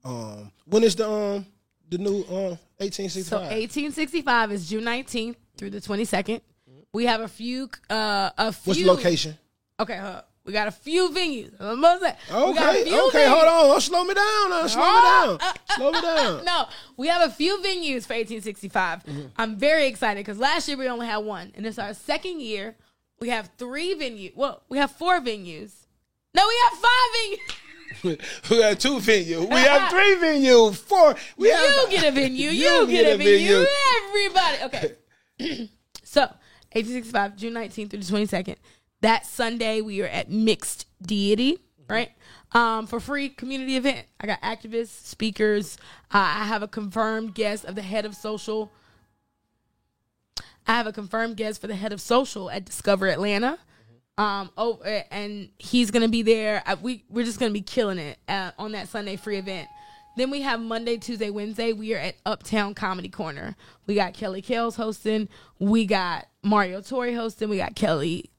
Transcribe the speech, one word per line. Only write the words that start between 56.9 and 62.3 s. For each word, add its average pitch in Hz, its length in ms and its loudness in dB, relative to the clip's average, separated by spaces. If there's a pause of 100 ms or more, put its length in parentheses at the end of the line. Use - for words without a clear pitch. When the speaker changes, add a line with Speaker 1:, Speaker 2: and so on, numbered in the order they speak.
Speaker 2:
we're 226 160 -4
just 226 140 -6
gonna 226 140 -2
be 208 80 -4
killing 202 380 -2
it, 147 200 -12 (100)
uh, 185 300 -6
on 214 140 -10
that 196 160 -12
Sunday 208 280 -8
free 202 220 -8
event. 190 300 -10 (480)
Then 254 140 -2
we 285 120 -6
have 254 180 -4
Monday, 233 360 -4
Tuesday, 220 320 -8
Wednesday. 214 440 -4
We 214 220 -6
are 190 40 -6
at 160 260 -8
Uptown 208 500 -4